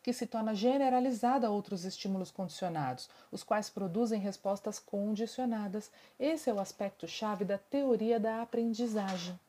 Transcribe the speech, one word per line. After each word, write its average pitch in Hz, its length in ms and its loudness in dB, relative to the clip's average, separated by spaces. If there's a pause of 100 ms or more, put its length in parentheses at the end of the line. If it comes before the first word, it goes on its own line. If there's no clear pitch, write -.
que 247 120 -2
se 240 160 -4
torna 220 260 -2
generalizada 254 920 4
a - 20 2
outros 202 340 -2
estímulos 190 460 -4
condicionados, 160 800 -4 (220)
os - 100 -8
quais 208 260 0
produzem 208 520 0
respostas 202 580 -4
condicionadas. 214 1120 -2 (300)
Esse 302 280 0
é 226 60 2
o 202 60 0
aspecto-chave 196 840 -4
da 196 140 0
teoria 233 640 2
da 220 220 0
aprendizagem. 214 960 0 (100)